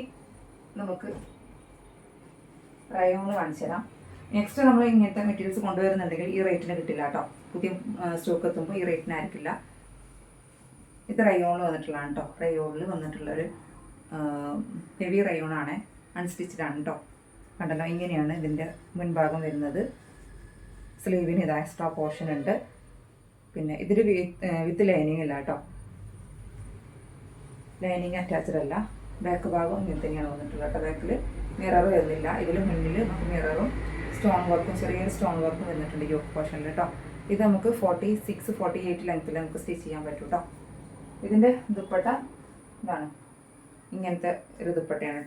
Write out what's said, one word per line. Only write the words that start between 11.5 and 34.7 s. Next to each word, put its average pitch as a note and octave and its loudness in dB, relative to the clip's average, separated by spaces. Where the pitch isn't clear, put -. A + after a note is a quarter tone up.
വന്നിട്ടുള്ളതാണ് D3 -4
ട്ടോ. - -6
റയോണിൽ D#3 0
വന്നിട്ടുള്ളൊരു, D#3 -4
ആ, D#3 -6
ഹെവി F#3+ 4
റയോൺ D#3+ -2
ആണ്, D3 -4
അൺസ്റ്റിച്ചഡ് F3 -6
ആണ് C#3+ -4
ട്ടോ. D#3+ -2
കണ്ടല്ലോ, D#3+ -2
ഇങ്ങനെയാണ് E3 0
ഇതിൻ്റെ D#3 -2
മുൻഭാഗം E3 2
വരുന്നത്. D3 -2
സ്ലീവിന് F3+ 4
ഇതാ D3+ 2
എക്സ്ട്രാ E3 -4
പോർഷൻ D#3 -2
ഉണ്ട്. C#3+ 2
പിന്നെ D3+ -2
ഇതിൽ G3+ 6
വി-, F3+ 4
ഏ, - 0
with E3+ 0
ലൈനിങ് D#3+ 4
ഇല്ല C#3+ -2
ട്ടോ. - 0
ലൈനിങ് F3+ 0
അറ്റാച്ച്ഡ് D#3+ 0
അല്ല. C#3+ -2
ബാക്ക് F3 0
ഭാഗം F3 2
ഇങ്ങനെ D#3+ -2
തന്നെയാണ് D3+ -2
വന്നിട്ടുള്ളത് D3 -4
ട്ടോ. D3+ -2
ബാക്കിൽ D#3 -4
മിറർ F3+ 6
വരുന്നില്ല. D#3 4
ഇതിൽ F3+ 2
മുന്നിൽ E3 2
നമുക്ക് - -2
മിററും D#3+ 2
സ്റ്റോൺ F#3 4
വർക്കും, E3+ 2